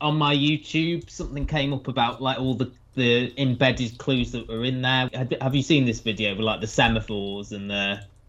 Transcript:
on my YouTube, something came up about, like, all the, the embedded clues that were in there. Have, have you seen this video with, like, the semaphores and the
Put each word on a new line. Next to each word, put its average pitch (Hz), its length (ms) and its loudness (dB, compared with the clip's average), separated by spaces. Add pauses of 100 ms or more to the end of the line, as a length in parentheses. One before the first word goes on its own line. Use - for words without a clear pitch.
on 151 160 2
my 147 180 4
YouTube, 156 760 0
something 143 360 -6
came 143 280 0
up 131 140 -6
about, 120 340 0
like, 131 180 -2
all 131 160 0
the, 113 160 -2 (240)
the 120 440 2
embedded 127 600 2
clues 127 320 0
that 117 160 -8
were 117 160 -4
in 127 180 -2
there. 127 320 2
Have, 123 280 -2
have 131 120 2
you 143 80 4
seen 139 240 4
this 117 140 0
video 104 360 -2
with, 110 100 -2
like, 98 160 0
the 107 60 -4
semaphores 104 840 0
and 101 180 -8
the 101 300 -2 (300)